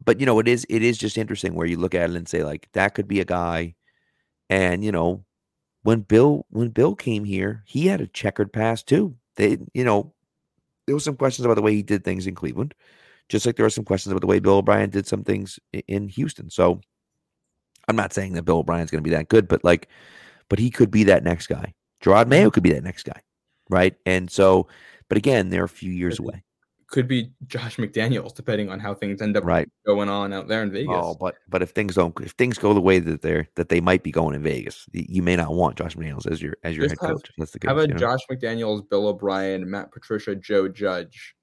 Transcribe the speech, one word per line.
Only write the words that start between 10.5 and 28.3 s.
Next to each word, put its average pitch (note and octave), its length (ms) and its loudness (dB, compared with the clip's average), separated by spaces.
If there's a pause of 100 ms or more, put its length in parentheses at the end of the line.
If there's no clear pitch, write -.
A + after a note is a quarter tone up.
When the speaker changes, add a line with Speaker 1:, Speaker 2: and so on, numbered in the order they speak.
Speaker 1:
there C#3 100 0
were D3+ 40 -2
some C#3 160 -6
questions B2+ 300 -2
about A2+ 80 4
the G#2 80 2
way G#2+ 120 4
he G#2 100 0
did G2 180 -2
things F#2 240 -4
in F#2 80 -6
Cleveland, F2 400 -6 (540)
just - 180 0
like A#2 80 0
there A2 120 2
are A2 40 4
some G#2+ 140 -6
questions G2 280 -2
about F#2 80 -2
the F#2 60 -4
way G2 140 4
Bill G2 180 6
O'Brien G#2 320 2
did G2 160 -4
some G2+ 160 -4
things G2 380 -6 (140)
i-, - 120 -8
in G2+ 220 -6
Houston. C#3 420 -8
So F2+ 300 2 (1080)
I'm A2 80 0
not G2 160 -2
saying F#2+ 220 -6
that E2+ 100 -6
Bill E2+ 140 2
O'Brien's E2+ 320 -4
gonna D#2 120 -4
be D#2 80 -2
that D#2+ 180 -2
good, G#2+ 200 6
but, - 160 0
like, F2 240 4 (600)
but G2 100 0
he A#2+ 120 0
could A2 200 4
be G#2+ 140 4
that F#2+ 200 6
next E2+ 220 -2
guy. - 280 -8 (260)
Gerard G#2+ 280 6
Mayo F#3 220 6
could - 120 2
be E2+ 100 6
that C2+ 120 -4
next F2+ 200 -12
guy, - 160 -12 (500)
right? F#2 240 4 (100)
And F#2 260 -2
so, F#2+ 380 6 (400)
but G#2+ 100 2
again, G#2+ 320 2
they're F2+ 140 -2
a F2 40 -4
few F#2 240 -10
years F2 260 -4
Speaker 2:
Could - 60 -8
be. - 40 -10
Speaker 1:
away. - 140 -14 (460)
Speaker 2:
Could B2+ 200 -2
be B2 240 -4 (160)
Josh A#2+ 300 -10
McDaniels, A2+ 560 -4